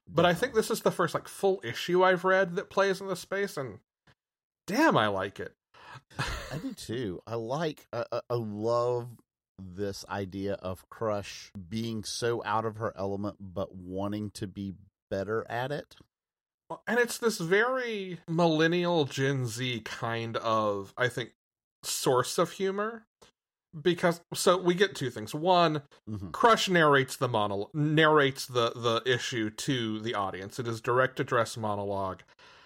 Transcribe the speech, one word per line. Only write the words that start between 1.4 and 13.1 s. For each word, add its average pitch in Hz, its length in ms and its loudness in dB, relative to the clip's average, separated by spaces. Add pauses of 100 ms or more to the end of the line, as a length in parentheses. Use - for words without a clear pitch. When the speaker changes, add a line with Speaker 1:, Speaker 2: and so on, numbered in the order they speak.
Speaker 1:
issue 175 400 0
I've 185 220 4
read 185 320 2
that 190 140 -8
plays 196 320 0
in 196 60 -10
the 185 80 -2
space, 190 420 -6
and 123 220 -10 (840)
damn, 254 300 4
I 110 120 4
like 98 320 -4
it. - 140 -12 (540)
<laughs> - 100 -20 (340)
Speaker 2:
I 143 60 -8
do 247 140 -10
too. 110 540 -8
I 113 80 -10
like, 135 580 -6
I, 117 200 -4
I, 120 80 -4 (100)
I 120 40 -2
love 120 760 -2 (500)
this 95 500 -8
idea 98 460 -4
of - 340 -10
Crush - 640 -6 (180)
being 113 360 -6
so 120 400 -4
out 110 200 0
of 107 120 -6
her 110 200 -4
element, 98 440 -4